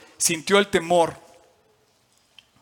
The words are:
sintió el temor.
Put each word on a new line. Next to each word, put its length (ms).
sintió 420
el 100
temor. 520